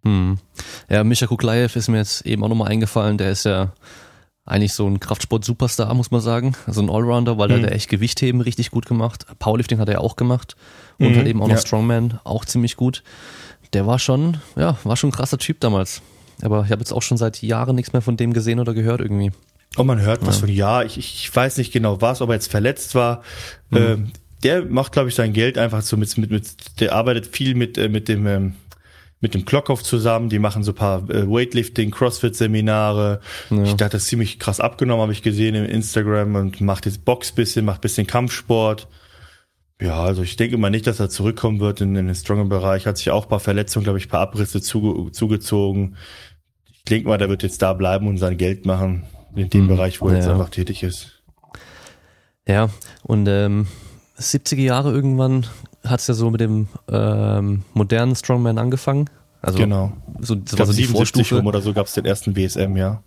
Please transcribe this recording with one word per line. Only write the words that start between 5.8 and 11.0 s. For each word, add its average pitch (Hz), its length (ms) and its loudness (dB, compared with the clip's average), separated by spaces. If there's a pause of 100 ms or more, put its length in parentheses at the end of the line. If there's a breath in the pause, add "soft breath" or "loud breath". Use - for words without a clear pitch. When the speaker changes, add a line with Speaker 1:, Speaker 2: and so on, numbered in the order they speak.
Speaker 1:
muss 123 160 0
man 120 100 2
sagen. 120 340 0 (120)
Also 107 140 -2
ein 101 80 2
Allrounder, 120 500 0
weil 104 100 2
er 123 80 6
Speaker 2:
Hm. 117 60 2
Speaker 1:
hat 101 80 0
ja - 40 -2
echt 107 140 -4
Gewichtheben 120 520 0
richtig 117 280 -2
gut 120 160 -2
gemacht. 117 400 -2 (140)
Powerlifting 113 400 0
hat 107 100 0
er 101 60 2
ja - 40 0
auch - 160 -2
gemacht. 123 400 -2 (440 loud breath)
Und 127 120 6